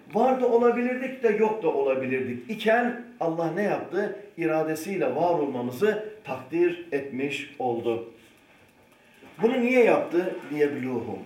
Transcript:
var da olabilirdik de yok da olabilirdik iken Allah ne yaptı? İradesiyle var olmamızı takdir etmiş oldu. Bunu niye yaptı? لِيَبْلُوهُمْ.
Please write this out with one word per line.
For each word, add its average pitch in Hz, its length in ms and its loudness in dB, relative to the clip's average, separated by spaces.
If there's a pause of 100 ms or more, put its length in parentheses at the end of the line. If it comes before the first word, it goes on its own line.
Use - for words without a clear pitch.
(140)
var 254 260 4
da 240 80 4
olabilirdik 240 720 2
de 226 60 4
yok 214 340 2
da 165 60 2
olabilirdik 131 800 0
iken 233 540 0 (160)
Allah 165 340 -2
ne 202 80 -2
yaptı? 190 560 -2 (180)
İradesiyle 160 720 0
var 165 320 2
olmamızı 139 720 -2 (160)
takdir - 680 -2
etmiş 139 640 -4
oldu. 117 540 -2 (1300)
Bunu 247 180 2
niye 240 240 6
yaptı? 175 520 2 (180)
لِيَبْلُوهُمْ. 127 720 -2